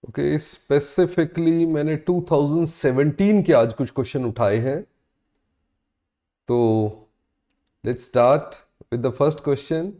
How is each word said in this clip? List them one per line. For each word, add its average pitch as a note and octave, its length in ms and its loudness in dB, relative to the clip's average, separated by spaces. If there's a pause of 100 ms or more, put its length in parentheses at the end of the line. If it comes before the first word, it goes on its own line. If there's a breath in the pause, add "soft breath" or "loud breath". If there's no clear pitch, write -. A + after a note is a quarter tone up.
ओके, D3 300 -2
specifically E3 1300 0
मैंने D#3 280 -2
टू F3 360 -2
थाउजेंड D#3 360 2
सेवनटीन D3+ 760 2
के D#3 100 4
आज A2+ 200 4
कुछ B2+ 180 -4
क्वेश्चन B2+ 340 -4
उठाए A2 320 0
हैं। C3 240 -2 (1700)
तो A#2+ 120 0 (1300)
let's B2 240 -8
start B2+ 500 2 (340)
with B2 120 -6
the B2 160 -2
first D3+ 180 0
question। D#3+ 500 -4 (100)